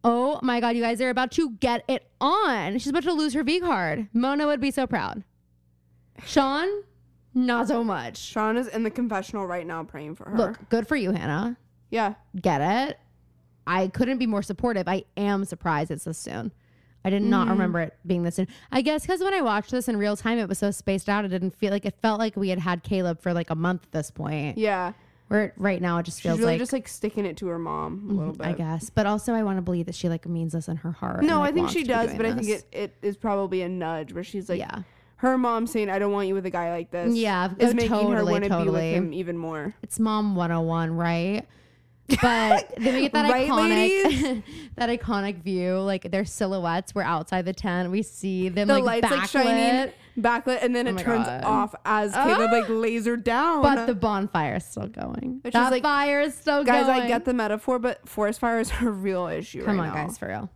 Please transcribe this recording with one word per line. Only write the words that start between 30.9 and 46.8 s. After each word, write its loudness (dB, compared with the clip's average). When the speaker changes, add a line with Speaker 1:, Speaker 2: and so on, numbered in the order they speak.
Speaker 1:
heart -4
Speaker 2:
No, 4
Speaker 1:
and, 4
Speaker 2:
I 4
Speaker 1:
like, 2
Speaker 2:
think 2
Speaker 1:
wants -2
Speaker 2:
she 0
Speaker 1:
to -4
be 0
Speaker 2:
does, 2
Speaker 1:
doing -4
Speaker 2:
but 0
I 0
think -2
Speaker 1:
this. -2
Speaker 2:
it, -10
it -6
is -4
probably -2
a -4
nudge -6
where -8
she's -8
like, -2
Speaker 1:
Yeah. -8
Speaker 2:
her 2
mom 0
saying, -2
"I 0
don't 2
want 0
you 0
with -2
a -4
guy -2
like -6
this," 0
Speaker 1:
Yeah, 2
Speaker 2:
is 6
Speaker 1:
oh, 2
Speaker 2:
making 2
her 2
Speaker 1:
totally, 2
Speaker 2:
wanna 2
Speaker 1:
totally. 2
Speaker 2:
be 2
with 0
him -6
even -4
more. -6
Speaker 1:
It's -10
mom 0
one 0
oh 2
one, 0
right? 0
Speaker 2:
<laughs> 2
Speaker 1:
But 4
then 2
we 2
get 2
that 4
Speaker 2:
Right, 4
Speaker 1:
iconic, 4
Speaker 2:
ladies? 4
Speaker 1:
<laughs> -16
that 0
iconic -2
view. 0
Like, -2
their 0
silhouettes -2